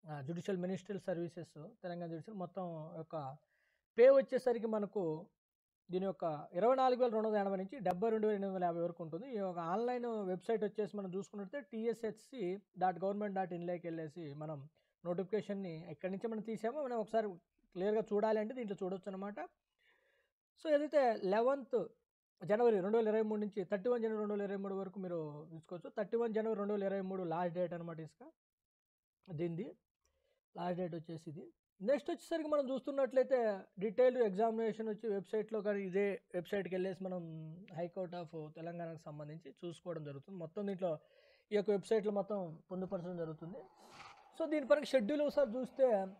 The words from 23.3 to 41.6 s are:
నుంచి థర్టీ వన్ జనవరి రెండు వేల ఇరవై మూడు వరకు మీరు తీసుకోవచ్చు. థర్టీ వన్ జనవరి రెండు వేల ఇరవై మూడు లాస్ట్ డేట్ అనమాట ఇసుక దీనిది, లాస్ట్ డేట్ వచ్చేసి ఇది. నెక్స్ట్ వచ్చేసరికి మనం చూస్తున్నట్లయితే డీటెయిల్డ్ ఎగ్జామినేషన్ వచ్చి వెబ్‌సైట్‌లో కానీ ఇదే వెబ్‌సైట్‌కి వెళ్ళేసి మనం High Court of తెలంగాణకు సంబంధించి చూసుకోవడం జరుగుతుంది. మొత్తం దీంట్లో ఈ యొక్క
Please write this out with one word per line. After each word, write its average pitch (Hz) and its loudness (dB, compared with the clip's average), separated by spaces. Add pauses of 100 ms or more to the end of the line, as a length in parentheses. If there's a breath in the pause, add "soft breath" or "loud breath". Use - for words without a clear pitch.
నుంచి 208 -2
థర్టీ 202 -2
వన్ 240 2
జనవరి 220 0
రెండు 208 0
వేల 202 0
ఇరవై 202 -2
మూడు 196 -4
వరకు 190 -6
మీరు 160 -6
తీసుకోవచ్చు. 165 -12
థర్టీ 214 -2
వన్ 233 2
జనవరి 220 0
రెండు 202 0
వేల 208 0
ఇరవై 196 0
మూడు 185 -4
లాస్ట్ 170 0
డేట్ 175 0
అనమాట 170 -8
ఇసుక 240 -16 (1000)
దీనిది, 175 -4 (800)
లాస్ట్ 175 -2
డేట్ 175 -4
వచ్చేసి 165 -10
ఇది. 156 -12 (360)
నెక్స్ట్ 254 0
వచ్చేసరికి 320 -4
మనం 285 2
చూస్తున్నట్లయితే 262 2 (400)
డీటెయిల్డ్ 247 4
ఎగ్జామినేషన్ 220 2
వచ్చి 214 -4
వెబ్‌సైట్‌లో 214 -2
కానీ 202 0
ఇదే 196 2 (140)
వెబ్‌సైట్‌కి 180 -2
వెళ్ళేసి 185 -2
మనం 185 -4 (560)
High 175 -4
Court 180 -6
of 156 -10
తెలంగాణకు 165 -8
సంబంధించి 151 -12 (100)
చూసుకోవడం 160 -8
జరుగుతుంది. 143 -12
మొత్తం 175 -6
దీంట్లో 180 0 (540 soft breath)
ఈ 208 4
యొక్క 208 2